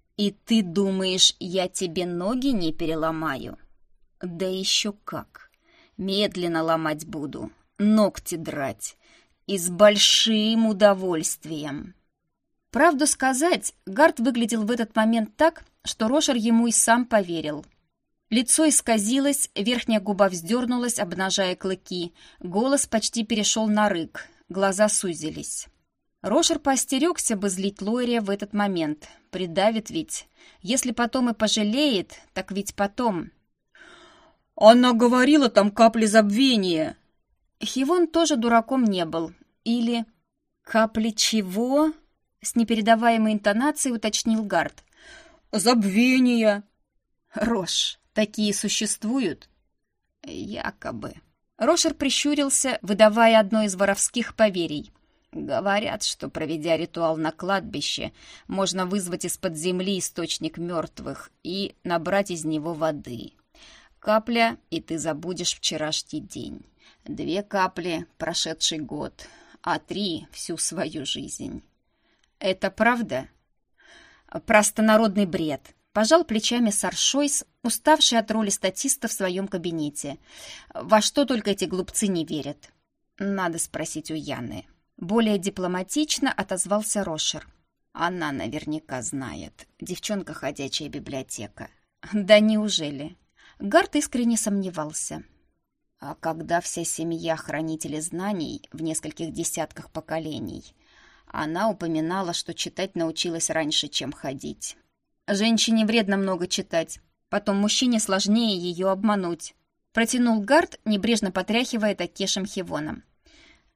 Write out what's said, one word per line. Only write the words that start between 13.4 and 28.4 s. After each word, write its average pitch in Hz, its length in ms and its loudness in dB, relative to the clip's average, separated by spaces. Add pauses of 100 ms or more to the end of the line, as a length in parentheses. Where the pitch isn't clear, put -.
Гарт 269 340 4
выглядел 233 440 0
в 208 60 -2
этот 233 240 -4
момент 220 420 2
так, 320 280 2 (200)
что - 220 -4
Рошер 277 300 2
ему 233 300 4
и 226 60 2
сам 240 340 4
поверил. 165 580 -2 (680)
Лицо 262 380 4
исказилось, 262 840 2
верхняя 220 460 0
губа 196 280 2
вздёрнулась, 233 720 -2
обнажая 185 580 -2
клыки. 185 560 -6 (280)
Голос 240 460 0
почти 226 380 -2
перешёл 220 440 0
на 208 200 4
рык, 170 380 -4 (240)
глаза 196 400 2
сузились. 156 760 -6 (560)
Рошер 302 360 2
поостерёгся 269 760 0
бы 196 120 -2
злить 190 320 -4
Лойрия 233 400 0
в 196 100 -4
этот 202 220 -4